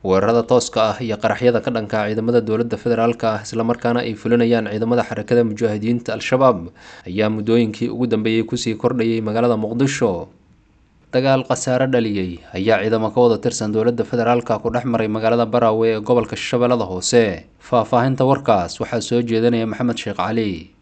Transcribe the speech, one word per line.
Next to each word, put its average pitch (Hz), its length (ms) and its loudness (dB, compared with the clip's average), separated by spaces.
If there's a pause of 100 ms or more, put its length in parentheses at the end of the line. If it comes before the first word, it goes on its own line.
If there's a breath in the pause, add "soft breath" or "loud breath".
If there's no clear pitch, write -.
Weerarada 104 400 2
tooska 113 480 2
ah - 80 -4
iyo 110 160 -4
qaraxyada 113 480 0
ka 127 80 -2
dhanka 110 240 -4
ah 107 160 0
ciidamada 113 320 2
dowladda 110 320 -2
federaalka 117 560 0
ah, 104 80 -4
isla 113 240 -6
markaana 117 400 0
ay 117 80 -6
fulinayaan 117 560 2
ciidamada 113 400 0
xarakada 117 400 0
mujaahidiinta 110 640 -2
Al-Shabaab, 110 560 2 (400 loud breath)
ayaa 107 240 -2
muddooyinkii 110 560 0
ugu 117 240 -4
dambeeyey 113 320 0
ku 117 160 -6
sii 110 160 -4
kordhayay 113 480 0
magaalada 113 320 0
Muqdisho. 110 720 -2 (800)
Dagaal 131 400 2
khasaare 127 400 0
dhaliyey 104 640 -2
ayaa 98 320 2
ciidamo 110 320 0
ka 127 80 4
wada 113 160 4
tirsan 113 320 -2
dowladda 113 320 0
federaalka 117 560 0
ku 117 80 -4
dhex 120 160 -2
maray 113 240 0
magaalada 113 400 0
Barawe 113 400 2
ee 107 160 -2
gobolka 113 320 0
Shabeellada 123 480 0
Hoose. 92 640 0 (160)
Faahfaahinta 127 640 2
warkaas 113 480 2
waxaa 113 240 -4
soo 120 240 0
jeedinaya 113 400 0
Maxamed 113 320 -2
Sheekh 101 240 -8
Cali. 101 520 -4 (100)